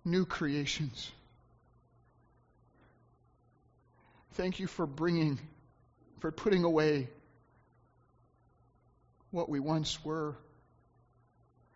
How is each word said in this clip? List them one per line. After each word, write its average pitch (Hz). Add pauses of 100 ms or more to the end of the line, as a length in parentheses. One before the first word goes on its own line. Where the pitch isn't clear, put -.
new 175
creations. 143 (3250)
Thank 185
you 190
for 170
bringing, 156 (800)
for -
putting 190
away 151 (2250)
what 170
we 147
once 156
were 151 (1400)